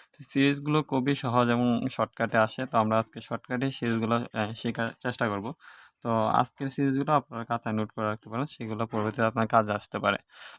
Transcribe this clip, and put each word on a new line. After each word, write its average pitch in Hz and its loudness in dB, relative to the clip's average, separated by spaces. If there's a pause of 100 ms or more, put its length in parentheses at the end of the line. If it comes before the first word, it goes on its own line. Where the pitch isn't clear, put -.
তো - -20
সিরিজগুলো 143 2
খুবই 135 0
সহজ 123 2
এবং 120 2 (220)
শর্টকাটে 113 -2
আসে। 110 4
তো 131 -2
আমরা 110 4
আজকে 113 -4
শর্টকাটে 123 -6
সিরিজগুলো, 113 0
আহ, 113 -2
শেখার 113 -4 (160)
চেষ্টা 123 -2
করব। 101 -2 (540)
তো 120 -6 (180)
আজকের 127 0
সিরিজগুলো 139 0
আপনারা 123 -2
খাতায় 117 -4
নোট 107 -2
করে 110 -4
রাখতে 107 -6
পারেন, 120 -4
সেগুলো 110 -6
পরবর্তীতে 110 0
আপনার 113 0
কাজে 107 4
আসতে - -6
পারে। 101 2 (420)